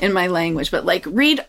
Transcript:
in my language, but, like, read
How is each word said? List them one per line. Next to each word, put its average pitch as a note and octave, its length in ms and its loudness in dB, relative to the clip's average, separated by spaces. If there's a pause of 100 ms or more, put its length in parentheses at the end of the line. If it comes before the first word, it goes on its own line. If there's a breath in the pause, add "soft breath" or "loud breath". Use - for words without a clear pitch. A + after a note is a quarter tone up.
in G3+ 120 2
my F#3 160 2
language, E3 420 -2
but, - 160 -2
like, F3+ 200 0
read C4+ 420 2